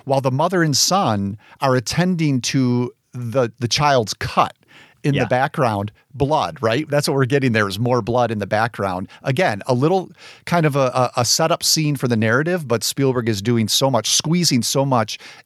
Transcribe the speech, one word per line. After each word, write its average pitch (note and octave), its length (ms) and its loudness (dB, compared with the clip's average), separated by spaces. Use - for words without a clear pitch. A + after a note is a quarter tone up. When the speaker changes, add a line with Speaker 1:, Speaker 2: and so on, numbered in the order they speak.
Speaker 1:
while C3+ 160 0
the C3 80 0
mother E3+ 320 0
and D#3 140 2
son G#2+ 600 0
are C3+ 160 2
attending D#3+ 680 0
to B2 480 0
the, A#2+ 460 -2
the A#2+ 100 -2
child's C3+ 460 2
cut, - 400 -2
in C#3+ 100 0
the - 80 0
Speaker 2:
Yeah. B2 60 0
Speaker 1:
background, A#2+ 680 0
blood, C3+ 460 0
right? A#2 280 0
That's C#3+ 200 0
what D3+ 60 0
we're C3+ 100 2
getting C3 280 2
there, G#2+ 160 2
is F#2+ 100 -6
more A#2+ 240 0
blood A#2 280 0
in A2 80 -4
the G2+ 80 -4
background. G2+ 600 -2
Again, C3 440 -2
a C3 80 2
little D#3+ 360 0
kind E3 220 0
of C#3 100 0
a, C3+ 100 2
a, B2+ 60 2
a - 20 0
setup D#3+ 380 0
scene D3 340 0
for B2+ 120 -2
the A#2+ 80 2
narrative, C#3 520 0
but A#2 160 -2
Spielberg B2+ 440 -2
is G#2 140 -2
doing A2 260 0
so C3+ 220 2
much, A2+ 200 0
squeezing D3+ 520 0
so C#3 220 0
much A#2+ 340 0